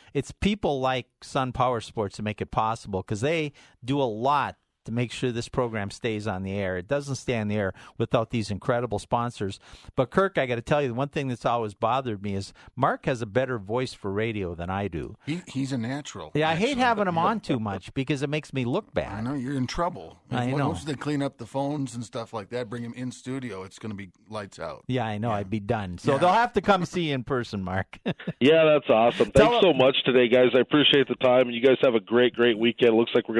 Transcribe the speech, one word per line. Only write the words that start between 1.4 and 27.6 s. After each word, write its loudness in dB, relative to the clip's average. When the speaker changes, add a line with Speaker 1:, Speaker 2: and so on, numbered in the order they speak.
Speaker 1:
Power 0
Sports -6
that -10
make -4
it -6
possible, -2
'cause -6
they -2
do 0
a 2
lot 0
to -10
make -2
sure -2
this -6
program -4
stays -6
on -4
the -6
air. -4
It -10
doesn't -2
stay -4
on -2
the -2
air -2
without 0
these -4
incredible -2
sponsors. -4
But, 2
Kirk, 2
I 2
gotta -2
tell 0
you, 0
the -4
one -4
thing -4
that's -6
always 0
bothered -2
me -4
is -8
Mark -2
has -2
a -6
better -2
voice -4
for -8
radio -4
than -8
I -4
do. -8
Speaker 2:
He, -6
he's -6
a -4
natural, -8
Speaker 1:
Yeah, 0
I 0
hate 0
Speaker 2:
actually. -2
Speaker 1:
having 2
him 0
on 0
too -4
much -8
because -4
it -4
makes -6
me -2
look -4
bad. -4
Speaker 2:
I -8
know, -4
you're -4
in 0
trouble. -6
Speaker 1:
I -2
Speaker 2:
If, -2
Speaker 1:
know. 0
Speaker 2:
once -6
they -6
clean -2
up -4
the -14
phones -4
and -8
stuff -10
like -8
that, -6
bring -8
him -10
in -8
studio, -10
it's -18
gonna -8
be -10
lights -12
out. -10
Speaker 1:
Yeah, -2
I -4
know. -2
Speaker 2:
Yeah. 0
Speaker 1:
I'd -6
be -2
done. -4
So 0
Speaker 2:
Yeah. 2
Speaker 1:
they'll 4
have 2
to 0
come 2
see -4
you 0
in -4
person, -4